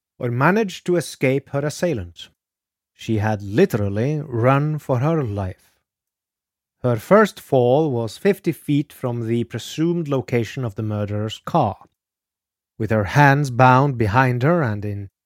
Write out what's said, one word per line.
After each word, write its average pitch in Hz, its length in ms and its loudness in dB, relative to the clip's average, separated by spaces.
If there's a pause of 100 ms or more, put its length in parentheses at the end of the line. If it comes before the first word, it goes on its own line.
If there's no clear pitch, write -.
(200)
or 123 100 -4
managed 175 560 0
to 175 120 0
escape 139 520 -2
her 143 160 -4
assailant. 131 640 -6 (640)
She - 240 -4
had 107 240 -2
literally 110 840 0
run 135 540 0
for 131 220 -2
her 156 240 0
life. 101 420 -6 (1160)
Her 120 160 0
first 202 420 2
fall 135 520 2
was 117 260 -4
fifty 196 340 0
feet 147 420 -2
from 120 340 -6
the 117 180 0
presumed 165 600 -4
location 131 560 -2
of 113 120 -6
the 113 80 -6
murderer's 104 640 -4
car. 120 320 0 (1000)
With 110 140 -4
her 107 140 2
hands 143 440 4
bound 127 480 4
behind 120 460 2
her 170 180 2
and 107 240 -2
in 101 240 -8 (160)